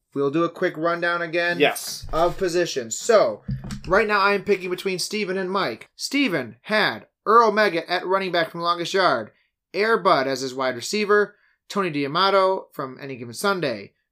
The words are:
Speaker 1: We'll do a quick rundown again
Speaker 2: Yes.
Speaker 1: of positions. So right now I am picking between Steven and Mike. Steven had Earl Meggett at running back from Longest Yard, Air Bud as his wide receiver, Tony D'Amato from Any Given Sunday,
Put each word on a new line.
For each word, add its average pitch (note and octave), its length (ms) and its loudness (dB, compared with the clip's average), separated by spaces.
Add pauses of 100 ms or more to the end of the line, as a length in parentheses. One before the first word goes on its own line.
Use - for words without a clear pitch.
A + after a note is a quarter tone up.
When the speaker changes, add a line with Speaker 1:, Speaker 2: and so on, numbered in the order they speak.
(140)
Speaker 1:
We'll C#3 160 0
do E3 140 0
a E3+ 60 0
quick E3+ 260 -2
rundown E3+ 460 0
again E3+ 360 -2
Speaker 2:
Yes. - 540 0
Speaker 1:
of E3 240 2
positions. E3 600 -2
So D3 460 2 (460)
right G#3 180 2
now G#3 140 0
I G3+ 140 4
am G3 100 -2
picking F#3 260 0
between F3+ 300 -4
Steven F#3+ 360 -4
and F#3+ 140 -4
Mike. E3 460 -4
Steven E3 640 -2
had E3 440 -2 (200)
Earl A3+ 240 6
Meggett G3 380 2
at E3+ 180 -4
running F#3+ 240 -2
back E3+ 200 0
from E3+ 100 -10
Longest E3+ 340 -2
Yard, D3 380 2 (400)
Air A3 260 2
Bud E3 300 4
as C3 140 -2
his C3 120 -6
wide C3 220 -2
receiver, G#3 580 0 (340)
Tony F#3+ 220 -2
D'Amato F#3 800 2
from C3 280 -10
Any C3+ 160 -10
Given A#2 180 -12
Sunday, D#3 580 -2 (200)